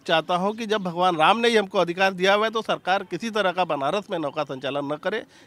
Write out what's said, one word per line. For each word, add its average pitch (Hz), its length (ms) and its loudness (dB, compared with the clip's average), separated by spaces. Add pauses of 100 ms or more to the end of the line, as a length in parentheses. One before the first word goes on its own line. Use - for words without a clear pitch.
चाहता 165 280 2
हूँ 190 200 -2
कि 226 100 -8
जब 214 160 -2
भगवान 180 340 0
राम 165 220 4
ने 233 100 2
ही 240 80 4
हमको 208 220 0
अधिकार 185 360 2
दिया 185 200 2
हुआ 208 120 2
है, 220 60 -2
तो 220 100 -4
सरकार 190 420 -2
किसी 180 260 -8
तरह 208 220 0
का 180 140 0
बनारस 160 440 -2
में 180 100 -4
नौका 147 240 -4
संचालन 139 500 -6
न - 20 -6
करे, 190 300 -6 (220)